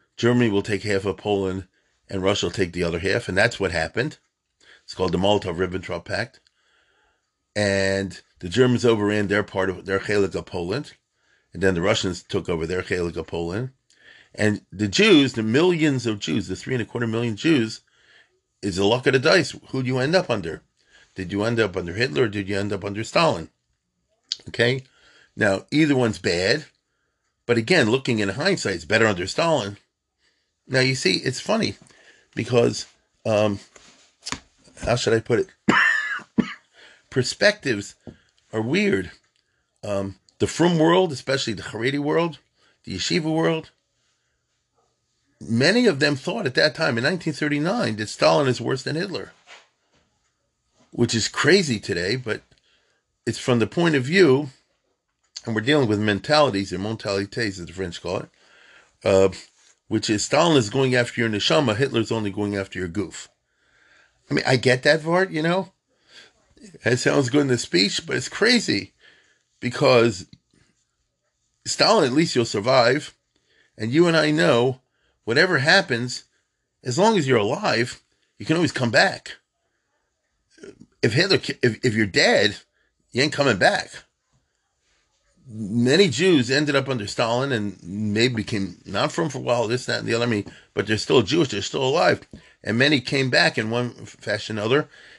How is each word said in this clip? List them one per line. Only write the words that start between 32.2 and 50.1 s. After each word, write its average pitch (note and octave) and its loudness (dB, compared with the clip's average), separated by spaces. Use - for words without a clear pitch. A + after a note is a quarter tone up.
because, A#2 0
um, G#2 2
how A#2 0
should A#2 0
I A2 2
put A2 0
it? - -4
<coughs> - 0
Perspectives C3 -2
are A2 -2
weird. A#2 0
Um, G2 -6
the G#2 0
frum E3+ 2
world, E3+ 4
especially C3 -4
the E2+ -10
Haredi B2+ -4
world, D#3 -2
the F#2 -10
yeshiva D#3+ -2
world, D#3+ -2
many E3+ 2
of D3+ 2
them D3 2
thought F#3 -6
at B2 -2
that D3+ 2
time D3+ -2
in A#2 -2
nineteen E3 -2
thirty-nine D3 -2
that G#2+ -6
Stalin D#3 2
is B2 0
worse C3 -4
than C3+ -6
Hitler, E3+ -8